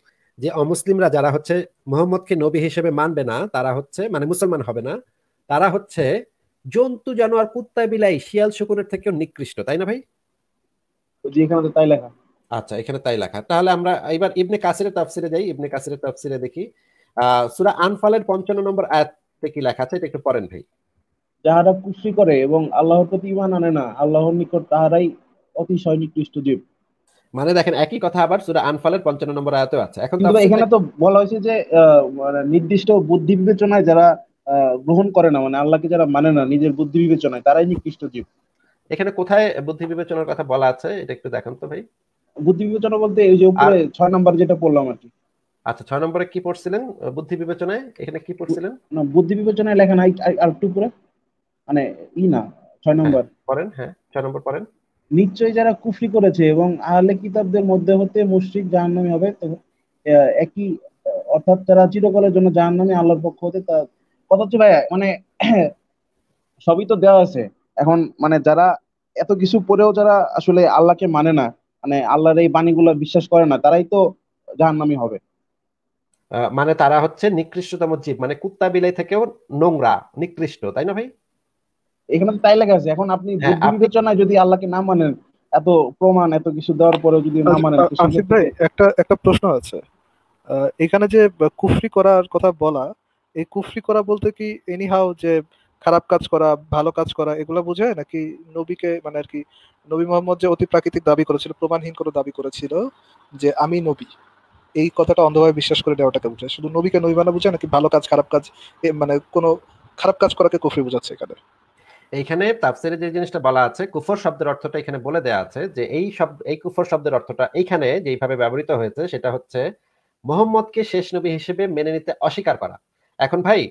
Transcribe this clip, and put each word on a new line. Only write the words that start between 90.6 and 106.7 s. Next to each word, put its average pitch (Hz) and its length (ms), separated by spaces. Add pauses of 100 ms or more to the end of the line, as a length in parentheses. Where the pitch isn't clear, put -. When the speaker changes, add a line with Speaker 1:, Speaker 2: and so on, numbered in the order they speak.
Speaker 3:
এখানে 196 300
যে 208 200 (280)
কুফরি - 320
করার 190 420
কথা 180 280
বলা, 151 360 (400)
এই 165 160
কুফরি 202 300
করা 214 220
বলতে 208 280
কি 214 280 (100)
anyhow 185 520
যে 165 220 (380)
খারাপ 170 280
কাজ 175 200
করা, 156 280 (140)
ভালো 151 200
কাজ 160 220
করা, 151 240
এগুলা 160 260
বোঝায় 185 320
নাকি 156 500 (120)
নবীকে, 170 480
মানে, 151 140
আর 147 40
কি, 147 220 (480)
নবী 165 140
মোহাম্মদ 175 340
যে 180 60
অতি 175 200
প্রাকৃতিক 170 380
দাবি 151 200
করেছিল, 147 340
প্রমাণহীন 165 360
কোনো 156 160
দাবি 139 200
করেছিল 143 580 (460)
যে 143 220
আমি 160 240
নবী, 151 240 (680)
এই 160 220
কথাটা 170 260
অন্ধভাবে 156 300
বিশ্বাস 147 300
করে 147 160
নেওয়াটাকে 131 300
বোঝায়? 117 200
শুধু 151 200
নবীকে 170 320